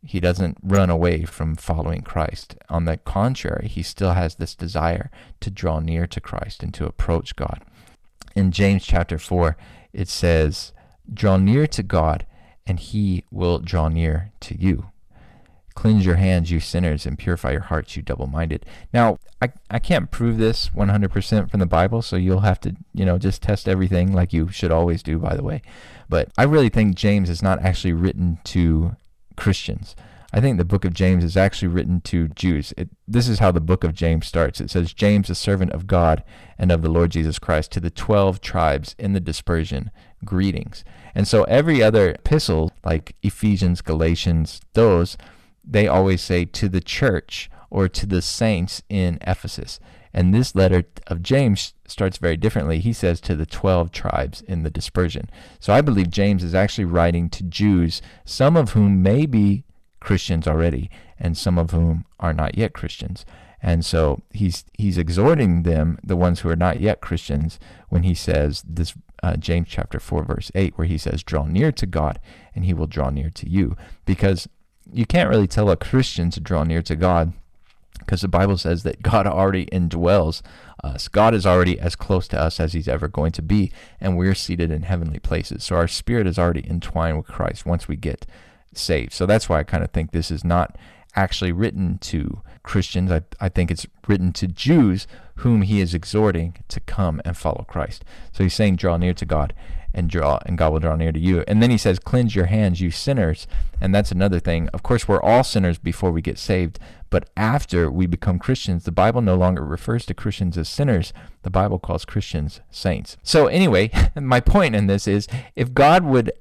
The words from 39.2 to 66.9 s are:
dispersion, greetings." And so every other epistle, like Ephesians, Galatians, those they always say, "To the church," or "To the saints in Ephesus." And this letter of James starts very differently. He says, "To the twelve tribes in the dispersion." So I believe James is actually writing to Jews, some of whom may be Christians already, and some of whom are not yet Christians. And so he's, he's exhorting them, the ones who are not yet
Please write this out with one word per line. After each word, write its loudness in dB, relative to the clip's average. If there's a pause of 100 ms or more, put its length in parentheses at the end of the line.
dispersion, -4 (340)
greetings." -2 (300)
And 0
so 4
every 4
other 6
epistle, 0 (100)
like -4
Ephesians, 0
Galatians, 0 (140)
those 4 (520)
they 2
always 2
say, 0
"To -2
the -2
church," -4 (200)
or 0
"To -2
the 0
saints -2
in 0
Ephesus." -8 (340)
And 4
this 2
letter 4 (220)
of -4
James 0 (140)
starts -4
very 0
differently. 0
He 0
says, 0
"To -2
the -2
twelve 0
tribes -4
in -6
the -2
dispersion." -4 (300)
So 0
I 6
believe 2
James 2
is -2
actually 0
writing 2
to -10
Jews, 2 (220)
some 2
of 2
whom 6
may 4
be 2 (340)
Christians -2
already, 0 (300)
and -2
some 0
of 0
whom 2 (140)
are -2
not -2
yet -2
Christians. -10 (360)
And 2
so 0 (100)
he's, -2 (140)
he's 0
exhorting 2
them, 2
the -2
ones 2
who -2
are 2
not 0
yet 0